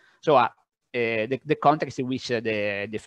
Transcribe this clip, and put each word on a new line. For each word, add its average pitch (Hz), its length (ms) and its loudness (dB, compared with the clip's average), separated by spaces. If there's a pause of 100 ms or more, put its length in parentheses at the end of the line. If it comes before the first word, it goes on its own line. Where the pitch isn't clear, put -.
(220)
So, 151 140 4
uh, 120 140 4 (440)
eh, 113 340 0
the, 131 180 -4
the 147 100 0
context 151 440 2
in 127 80 -4
which, 127 240 -6
uh, 117 80 0
the, 104 520 -2
the, 107 160 -8